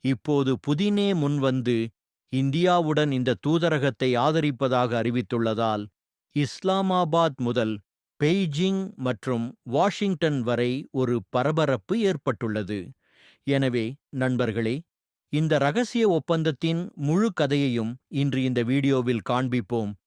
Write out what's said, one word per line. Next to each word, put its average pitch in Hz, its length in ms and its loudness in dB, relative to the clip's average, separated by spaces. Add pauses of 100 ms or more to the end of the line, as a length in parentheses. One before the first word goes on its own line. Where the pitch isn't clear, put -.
இப்போது 135 540 0
புதினே 202 560 0
முன்வந்து 135 640 0 (560)
இந்தியாவுடன் 151 800 2
இந்த 127 280 0
தூதரகத்தை 147 760 0
ஆதரிப்பதாக 131 800 2
அறிவித்துள்ளதால் 113 880 -2 (520)
இஸ்லாமாபாத் 170 1040 0
முதல் 117 340 0 (460)
பெய்ஜிங் 185 600 0 (140)
மற்றும் 127 480 -2 (180)
வாஷிங்டன் 160 760 0
வரை 120 320 0 (200)
ஒரு 127 220 0 (160)
பரபரப்பு 139 680 0
ஏற்பட்டுள்ளது. 110 800 -2 (680)
எனவே, 135 380 0 (260)
நண்பர்களே, 120 640 0 (580)
இந்த 156 260 2
ரகசிய 220 500 0
ஒப்பந்தத்தின் 165 760 0 (120)
முழு 165 380 2
கதையையும் 135 600 0 (180)
இன்று 139 320 0
இந்த 127 200 0
வீடியோவில் 127 680 2
காண்பிப்போம். 120 640 -2 (140)